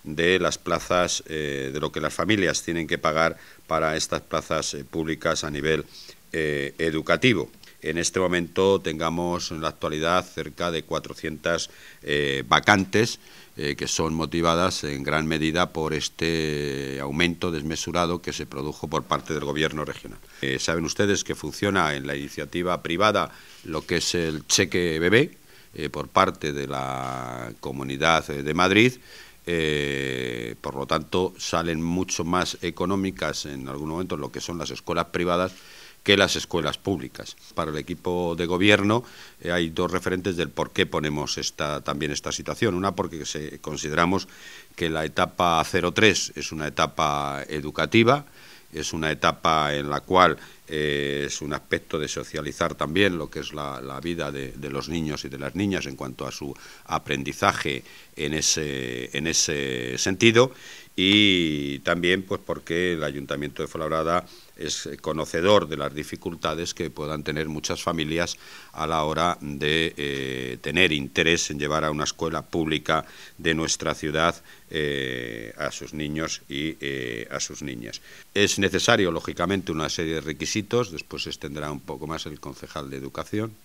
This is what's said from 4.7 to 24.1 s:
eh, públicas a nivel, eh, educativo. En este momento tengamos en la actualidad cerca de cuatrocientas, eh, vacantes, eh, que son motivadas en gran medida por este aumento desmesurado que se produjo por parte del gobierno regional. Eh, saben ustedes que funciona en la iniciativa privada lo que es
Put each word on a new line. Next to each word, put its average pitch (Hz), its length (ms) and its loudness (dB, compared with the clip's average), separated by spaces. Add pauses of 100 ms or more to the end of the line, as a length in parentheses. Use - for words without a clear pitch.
eh, 71 100 -8
públicas 80 600 -2
a 76 60 -4
nivel, 73 340 0 (480)
eh, 73 460 -2
educativo. 82 720 2 (320)
En 78 160 -2
este 85 200 0
momento 92 640 2
tengamos 85 680 -2
en 80 100 -6
la 80 80 -2
actualidad 80 560 0
cerca 82 460 -6
de 80 140 -4
cuatrocientas, 80 840 -4 (340)
eh, 71 460 0
vacantes, 98 720 6 (380)
eh, 73 180 -2
que 69 100 -4
son 80 280 0
motivadas 82 680 2
en 69 180 -4
gran 76 240 0
medida 78 480 2
por 78 180 -2
este 73 1040 -2
aumento 85 520 0
desmesurado 82 720 -2
que - 100 -6
se 76 140 -6
produjo 69 420 -6
por 73 140 -2
parte 73 320 -2
del 73 100 -2
gobierno 73 400 0
regional. - 340 -10 (220)
Eh, 67 180 -2
saben 82 280 0
ustedes 101 380 2
que 82 100 -4
funciona 82 600 0
en 69 120 -6
la 71 100 -4
iniciativa 78 680 -4
privada 92 500 4 (320)
lo 78 200 -4
que 85 140 0
es - 160 0